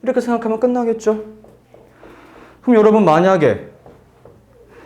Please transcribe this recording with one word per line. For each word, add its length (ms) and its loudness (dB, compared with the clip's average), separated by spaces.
이렇게 180 -2
생각하면 400 -4
끝나겠죠? 600 -2
그럼 160 2
여러분, 260 4
만약에 640 0